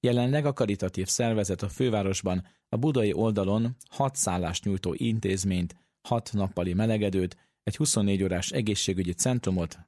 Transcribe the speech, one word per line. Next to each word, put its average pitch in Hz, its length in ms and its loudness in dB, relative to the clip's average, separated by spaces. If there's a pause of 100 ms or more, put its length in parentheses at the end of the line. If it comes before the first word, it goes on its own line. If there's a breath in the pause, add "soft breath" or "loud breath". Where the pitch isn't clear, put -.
Jelenleg 127 460 2
a 143 60 2
karitatív 98 560 0
szervezet 107 540 0
a 104 60 -4
fővárosban 98 760 0 (220 soft breath)
a - 80 -4
budai 120 360 2
oldalon 107 640 0 (120)
hat 135 280 -2
szállást 90 480 -2
nyújtó 92 320 0
intézményt, 95 800 0 (320 soft breath)
hat 117 240 -2
nappali 95 400 -2
melegedőt, 98 640 0 (260 soft breath)
egy - 140 -4
huszonnégy 101 460 2
órás 90 280 -2
egészségügyi 98 600 0
centrumot 92 760 0